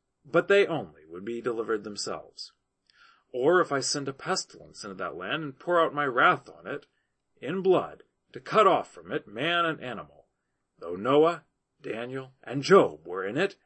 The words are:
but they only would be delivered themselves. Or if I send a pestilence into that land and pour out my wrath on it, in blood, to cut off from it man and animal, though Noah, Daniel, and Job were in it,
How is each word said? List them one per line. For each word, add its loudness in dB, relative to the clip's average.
but 0
they 6
only -6
would -14
be -8
delivered -2
themselves. -12
Or 4
if -2
I 0
send -6
a -6
pestilence -10
into -12
that -8
land -6
and -10
pour 0
out -2
my -2
wrath 2
on -14
it, -12
in -6
blood, 2
to -14
cut 4
off 2
from -16
it -6
man -2
and -4
animal, -14
though -10
Noah, 2
Daniel, -10
and -6
Job 4
were -6
in -6
it, -2